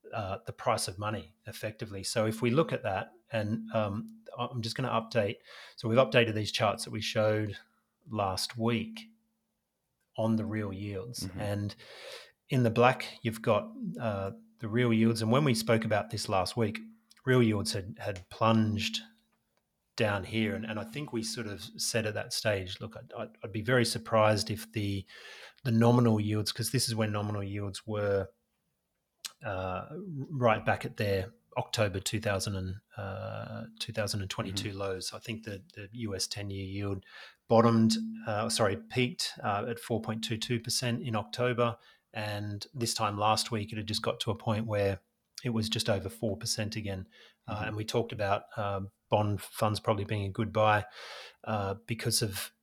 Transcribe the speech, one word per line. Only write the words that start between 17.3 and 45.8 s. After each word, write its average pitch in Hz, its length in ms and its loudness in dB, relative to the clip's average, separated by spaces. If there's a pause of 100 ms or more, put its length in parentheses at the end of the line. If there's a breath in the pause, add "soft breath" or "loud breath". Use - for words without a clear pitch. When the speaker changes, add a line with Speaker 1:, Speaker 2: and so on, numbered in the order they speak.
Speaker 1:
yields 107 300 2
had, 95 260 -6
had - 320 -8
plunged 110 720 4 (960)
down 101 280 0
here. 107 300 0
And, 104 100 -6
and 110 140 -6
I 101 60 -6
think 143 280 -8
we 113 100 -2
sort 110 240 -6
of 95 160 -8 (140)
said 110 300 0
at 104 80 -2
that 104 180 -6
stage, 98 480 -2
"Look, - 160 -10
I'd, - 200 -18
I'd, 113 120 -6 (160)
I'd 104 80 -8
be 104 100 -4
very 123 220 6
surprised 107 680 4
if - 220 -6
the, 101 340 -2 (560 loud breath)
the 120 80 0
nominal 117 500 8
yields," 104 320 0
'cause 113 180 -4
this 127 180 0
is 117 60 -2
when 110 180 0
nominal 104 320 -2
yields 101 420 -6
were, 101 420 0 (1160)
uh, 92 400 -4 (460)
right 117 340 4
back 101 200 2
at - 120 -8
their 98 320 0 (280)
October 104 440 0
two 110 200 -4
thousand 101 360 -2
and, 92 180 -4 (220)
uh, 104 680 -8 (160)
two - 140 -8
thousand 104 280 -2
and 92 100 -4
twenty-two 104 400 -4
Speaker 2:
Mm-hmm. 98 80 -8
Speaker 1:
lows. 95 360 -4
I - 60 -12
think 113 240 -8
the, 98 180 -10 (120)
the 104 180 -14
U 110 240 -6
S 90 100 -2
ten-year 98 380 -6
yield 98 400 -4 (440 loud breath)
bottomed, 113 480 8 (300)
uh, 113 220 0
sorry, 104 280 2
peaked, - 540 -2 (140)
uh, 104 240 0
at 117 100 -6
four 110 220 -2
point 113 240 -4
two 117 120 -2
two 117 220 -2
percent 120 440 -2
in 120 120 -4
October. 120 640 0 (360 soft breath)
And 104 600 -6
this 117 200 -2
time 104 220 0
last 107 360 2
week, 107 200 -4
it 110 40 -6
had 110 100 -6
just 110 160 -2
got - 180 -2
to 113 120 -2
a 101 40 -2
point 110 300 0
where 101 320 2 (460)
it 127 60 0
was 113 180 0
just 117 200 -2